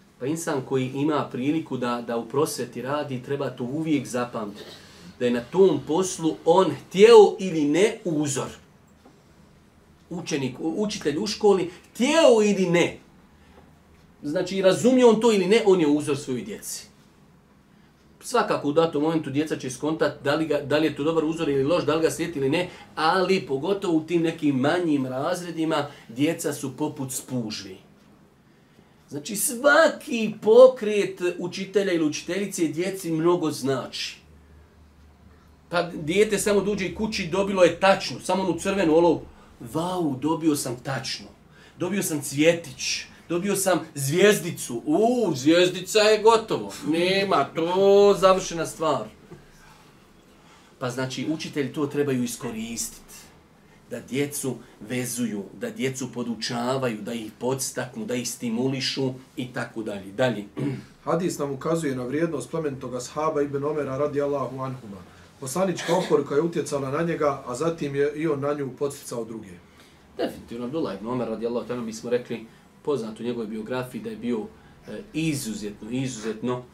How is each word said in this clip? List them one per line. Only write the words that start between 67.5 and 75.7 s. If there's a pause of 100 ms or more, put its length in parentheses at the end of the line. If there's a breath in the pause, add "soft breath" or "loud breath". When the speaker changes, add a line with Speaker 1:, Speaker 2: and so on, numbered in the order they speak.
Speaker 2:
zatim
je
i
on
na
nju (100)
podsticao
druge. (640 soft breath)
Speaker 1:
Definitivno,
Abdullah
ibn
Omer
radijallahu
ta'ala,
mi
smo
rekli, (380 loud breath)
poznat
u
njegovoj
biografiji
da
je
bio, (420 loud breath)
e, (120)
izuzetno,